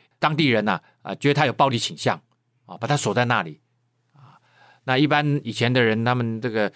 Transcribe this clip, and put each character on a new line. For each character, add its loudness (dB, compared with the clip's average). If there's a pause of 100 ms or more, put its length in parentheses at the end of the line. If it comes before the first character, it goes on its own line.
(180)
当 0
地 2
人 2
呐， -2 (200)
啊， -10
觉 -2
得 4
他 2
有 0
暴 2
力 -2
倾 -6
向 -2 (460)
啊， -18
把 -8
他 0
锁 -2
在 2
那 0
里 -12 (520)
啊。 -20 (480)
那 0
一 4
般 2
以 -8
前 0
的 4
人， 2
他 2
们 -4
这 -4
个， 0